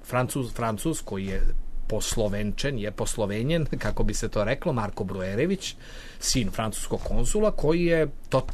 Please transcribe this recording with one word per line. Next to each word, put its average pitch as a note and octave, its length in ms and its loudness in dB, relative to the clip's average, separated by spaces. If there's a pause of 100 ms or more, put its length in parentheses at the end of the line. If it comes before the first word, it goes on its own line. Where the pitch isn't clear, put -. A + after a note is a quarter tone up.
Francuz, B2+ 480 -2
Francuz A2 500 -2
koji G2 240 -6
je F#2+ 160 2 (500)
poslovenčen, G#2 840 0
je G#2 120 -4
poslovenjen, A2+ 760 0 (120)
kako A2 260 2
bi G2+ 100 2
se A2 140 -2
to G#2+ 160 0
reklo, C#3 280 0
Marko G#2 320 -2
Brujerević, G2 720 -2 (460)
sin - 300 2
francuskog - 500 -2
konzula, B2 500 4
koji E3+ 340 2
je D#3+ 240 4 (200)
to C3 260 2